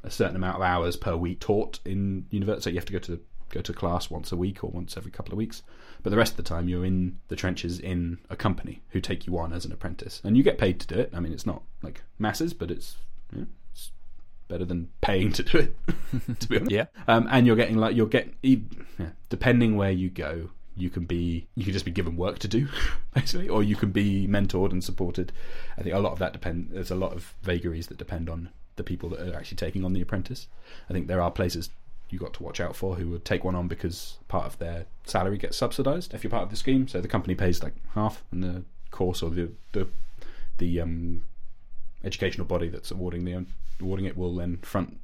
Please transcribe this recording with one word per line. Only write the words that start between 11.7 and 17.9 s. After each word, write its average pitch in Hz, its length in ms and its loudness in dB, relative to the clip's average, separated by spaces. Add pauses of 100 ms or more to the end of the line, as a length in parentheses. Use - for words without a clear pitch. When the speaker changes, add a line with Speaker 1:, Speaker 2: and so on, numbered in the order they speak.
Speaker 1:
like, - 220 -8 (160)
masses, - 340 0
but 82 180 -6
it's, - 260 -4 (380)
yeah, - 100 -4 (280)
it's - 180 -6 (560)
better 90 180 -4
than 87 240 -2 (120)
paying 101 320 4
to - 80 2
do - 160 8
it, - 180 8 (340)
<laughs> 123 300 -2
to 110 100 -2
be 110 80 4
honest. - 140 2
Speaker 2:
Yeah. 107 140 2 (220)
Speaker 1:
Um, 117 240 6
and 123 160 8
you're 113 80 10
getting, 110 220 4
like, 110 180 4